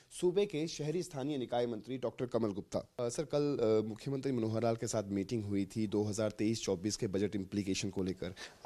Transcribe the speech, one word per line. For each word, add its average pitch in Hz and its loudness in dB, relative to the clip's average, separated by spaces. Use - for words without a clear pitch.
सूबे 180 2
के 156 -2
शहरी 156 -2
स्थानीय 147 -4
निकाय 120 0
मंत्री 120 -4
डॉक्टर 120 -2
कमल 113 2
गुप्ता। 101 -4
अ, - -4
सर, 156 -2
कल, 147 2
अ, 110 4
मुख्यमंत्री 135 -2
मनोहर 113 2
लाल 117 4
के 117 -4
साथ 107 0
मीटिंग 98 0
हुई 101 2
थी 110 -2
दो 104 2
हज़ार 107 0
तेईस 110 0
चौबीस 98 0
के 120 -2
बजट 98 0
इम्प्लीकेशन 98 0
को 95 -2
लेकर। 92 -2